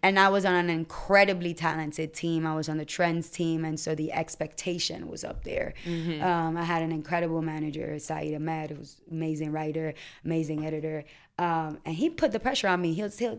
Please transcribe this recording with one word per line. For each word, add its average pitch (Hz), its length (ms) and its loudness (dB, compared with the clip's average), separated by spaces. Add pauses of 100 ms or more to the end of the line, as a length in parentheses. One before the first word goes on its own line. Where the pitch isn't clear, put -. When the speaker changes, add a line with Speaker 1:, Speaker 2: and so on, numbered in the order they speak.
Speaker 1:
And 196 160 6
I 196 100 10
was 196 160 4
on 185 100 4
an 175 160 4
incredibly 175 840 4
talented 160 580 -2
team. 165 340 0
I 156 80 0
was 156 140 -2
on 156 80 0
the 156 80 -2
Trends 170 460 2
team, 165 340 0
and 156 160 -2
so 160 140 0
the 156 180 -2
expectation - 960 -4
was - 160 -10
up - 200 -8
there. - 280 -4 (140)
Speaker 2:
Mm-hmm. 165 360 -2
Speaker 1:
Um, 165 340 2
I 170 80 -2
had 165 180 0
an 160 100 0
incredible 165 500 0
manager, 151 560 -4
Saeed 151 360 -4
Ahmed, 156 360 -4
who's - 300 -14 (100)
amazing 156 420 -2
writer, 156 420 -2 (300)
amazing 156 420 0
editor. 156 380 -4 (340)
Um, 160 480 0
and 165 100 -4
he 285 140 2
put 311 220 2
the 220 80 0
pressure 247 280 0
on 180 140 4
me. 165 100 2
He'll, 202 180 -2
he'll, 226 280 -4